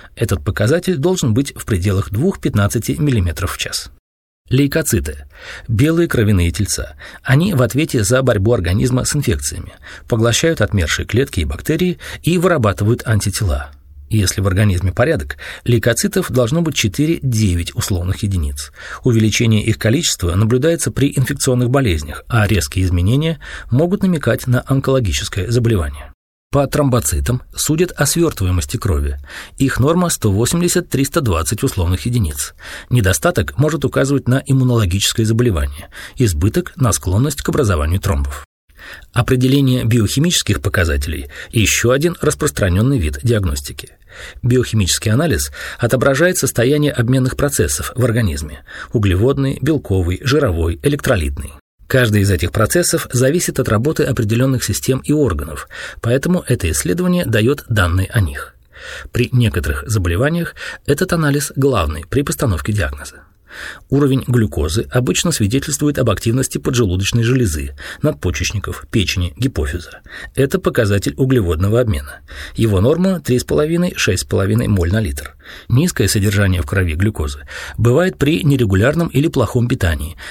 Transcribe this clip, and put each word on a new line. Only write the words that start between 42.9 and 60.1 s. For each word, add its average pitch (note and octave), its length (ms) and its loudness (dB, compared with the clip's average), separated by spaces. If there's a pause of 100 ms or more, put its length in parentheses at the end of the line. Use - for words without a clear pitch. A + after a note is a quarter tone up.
вид D2+ 260 -2
диагностики. G2 720 -4 (440)
Биохимический A2+ 680 0
анализ A#2 400 0 (260)
отображает C#3+ 600 2
состояние C#3+ 560 2
обменных B2+ 420 0
процессов - 580 -2
в A#2+ 120 0
организме: D#2+ 580 -2 (300)
углеводный, B2 680 2
белковый, G2 640 0
жировой, G2+ 580 0
электролитный. F#2 720 -2 (360)
Каждый G#2+ 360 4
из G2 60 2
этих F#2+ 220 0
процессов E3 640 0
зависит C3+ 480 0
от A#2 80 -2
работы C3 340 0
определённых A#2+ 580 0
систем - 380 -2
и C#3+ 140 -2
органов, D#2 560 -2 (320)
поэтому C#3+ 440 0
это A2+ 240 0
исследование F3 560 0
даёт A2+ 440 2
данные F#2 420 2
о - 80 0
них. - 360 -4 (580)
При A#2 180 0
некоторых F2 560 0
заболеваниях A2 640 0 (320)